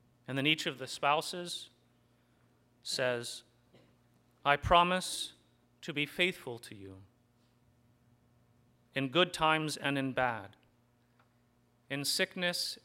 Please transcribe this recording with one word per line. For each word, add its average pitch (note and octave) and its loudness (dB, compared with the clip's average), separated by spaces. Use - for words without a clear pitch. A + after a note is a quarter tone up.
And C3 -4
then C3+ 2
each D#3 4
of C3+ -4
the B2+ -10
spouses D#3+ -2
says, B2 -2
"I C#3+ 6
promise F3+ 4
to E3+ -8
be D3 -2
faithful F3 -2
to - -16
you G2 -14
in C3+ 0
good F3 4
times D#3 2
and C#3 0
in C3+ -2
bad, A#2 -2
in C#3+ -4
sickness F3+ -2